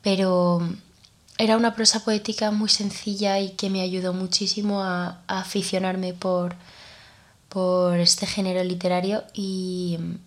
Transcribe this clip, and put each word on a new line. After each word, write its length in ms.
pero 600
era 180
una 180
prosa 300
poética 480
muy 160
sencilla 720
y 100
que 180
me 120
ayudó 320
muchísimo 720
a, 440
a 140
aficionarme 720
por, 420
por 500
este 280
género 360
literario 680
y 680